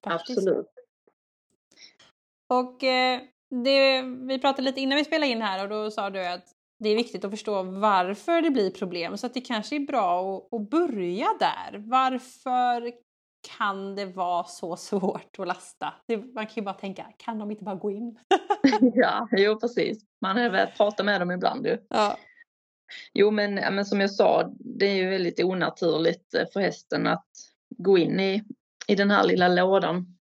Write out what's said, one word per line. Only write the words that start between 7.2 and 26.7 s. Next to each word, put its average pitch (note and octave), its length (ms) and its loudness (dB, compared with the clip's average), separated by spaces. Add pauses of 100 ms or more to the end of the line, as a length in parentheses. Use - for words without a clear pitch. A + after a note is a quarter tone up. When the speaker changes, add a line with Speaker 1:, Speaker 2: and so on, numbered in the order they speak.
Speaker 1:
att G3 60 -4
förstå G#3 320 -4
varför G3+ 760 0
det D#4+ 100 2
blir G3+ 200 2
problem, F3 460 -6
så - 100 -8
att B3 60 -8
det B3+ 80 -6
kanske A3+ 340 -6
är D4+ 40 -2
bra G3 580 0
att, - 160 -12
att G#3 160 -6
börja A#3+ 580 0 (120)
där. - 380 -2
Varför B3 1120 -2 (680)
kan G3 380 -4
det G3+ 100 -6
vara F3+ 380 -2
så F3 320 -8
svårt - 640 -4
att F#3 80 -6
lasta? - 460 -8 (140)
Det, A3+ 100 -2
man A#3 300 -8
kan G#3+ 80 -18
ju A3+ 60 -4
bara G3 140 -6
tänka, G3 320 -10 (100)
kan A3 220 -8
de G#3 120 -8
inte G#3 120 -10
bara F#3+ 120 -6
gå G3+ 160 -6
in? A3+ 280 -10 (200)
<laughs> G#4 240 -4
Speaker 2:
<laughs> B3+ 300 6
Ja, A3 380 2
jo, G#3+ 280 4
precis. A3 440 -2 (180)
Man F#3+ 160 -2
har A#3+ 120 2
väl G3 180 2 (100)
pratat G#3 280 2
med G3+ 160 0
dem F3+ 100 -2
ibland F3+ 360 -2
ju. - 100 0 (120)
Speaker 1:
Ja. G#3 280 2 (960)
Speaker 2:
Jo, G3+ 180 6
men, G#3 260 0
ja, F3+ 140 0
men G3 140 0
som G3+ 160 0
jag G3 100 2
sa, - 480 4
det - 260 -2
är G3 100 2
ju F#3 140 0
väldigt F3+ 340 -2
onaturligt, E3+ 920 0
eh, - 200 0
för G3 60 -2
hästen D#3+ 480 -2